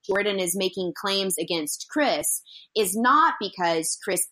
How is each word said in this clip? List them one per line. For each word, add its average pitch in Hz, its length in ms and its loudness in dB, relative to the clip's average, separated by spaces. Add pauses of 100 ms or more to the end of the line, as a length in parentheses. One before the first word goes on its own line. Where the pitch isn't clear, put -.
Jordan 202 300 2
is 175 160 0
making 185 440 -2
claims 196 380 0
against 165 540 -4
Chris 202 500 0 (340)
is 196 220 0
not 285 420 4
because 170 640 -2
Chris 180 280 -2